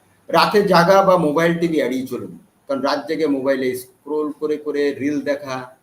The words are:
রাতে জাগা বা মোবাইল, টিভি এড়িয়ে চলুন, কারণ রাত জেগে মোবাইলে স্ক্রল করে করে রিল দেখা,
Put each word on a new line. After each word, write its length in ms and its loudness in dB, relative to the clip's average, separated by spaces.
রাতে 360 4
জাগা 400 6
বা 140 6
মোবাইল, 420 0
টিভি 220 0
এড়িয়ে 260 -4
চলুন, 320 -10
কারণ 140 -4
রাত 260 -2
জেগে 200 -2
মোবাইলে 480 -2
স্ক্রল 560 -8
করে 260 -4
করে 360 -4
রিল 280 -4
দেখা, 600 -8